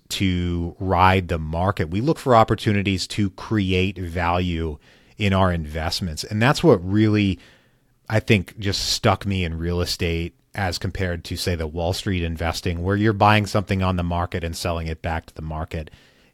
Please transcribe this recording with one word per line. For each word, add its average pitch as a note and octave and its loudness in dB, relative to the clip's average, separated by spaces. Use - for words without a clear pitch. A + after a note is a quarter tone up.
to F2 0
ride F#2 4
the E2+ -2
market. E2 -2
We F#2 -4
look D3+ 0
for B2 4
opportunities G2+ 2
to G2+ 0
create F#2+ 0
value E2+ -2
in G2+ 0
our F#2 4
investments. D#2+ -4
And G#2+ -4
that's C3+ 4
what D3 8
really, G#2 2
I G#2+ 0
think, - 0
just G2+ -4
stuck - 0
me F#2+ 0
in D#2+ -4
real F2 -2
estate E2+ -2
as F#2 -4
compared F2+ -4
to, F2+ -8
say, F2+ -2
the E2 -4
Wall E2+ -2
Street F#2 -2
investing, E2+ -4
where G2 0
you're G#2 2
buying G#2 4
something G2 -2
on F#2 2
the F2 -2
market F2 -4
and E2+ -6
selling E2+ -4
it D#2+ -8
back E2 -6
to - -20
the E2 -14
market. D#2+ -8